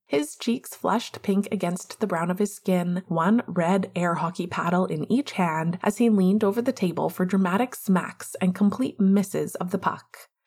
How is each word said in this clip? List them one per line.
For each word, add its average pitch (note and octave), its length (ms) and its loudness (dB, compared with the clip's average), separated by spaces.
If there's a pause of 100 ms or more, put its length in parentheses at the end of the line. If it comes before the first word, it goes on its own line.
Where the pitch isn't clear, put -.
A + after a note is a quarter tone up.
his D4 280 -2
cheeks - 400 -4
flushed - 480 -2
pink G3 300 0
against F3+ 480 -4
the G#3+ 60 -2
brown F3 260 0
of F3+ 80 -2
his G#3 120 0
skin, F3+ 540 -2
one F3 400 2
red F3+ 480 0
air F3 220 0
hockey E3+ 300 -4
paddle F3 400 0
in D3+ 240 -4
each C4+ 220 0
hand E3 520 0
as G#3 140 0
he A#3 120 4
leaned G3 320 4
over G#3 180 2
the B3 120 0
table E3 360 -2
for F3+ 160 -2
dramatic F#3+ 520 0
smacks - 640 -2
and F#3 120 2
complete G#3 480 0
misses F#3+ 560 2
of F3+ 140 -6
the F#3+ 80 -2
puck. - 500 -8 (180)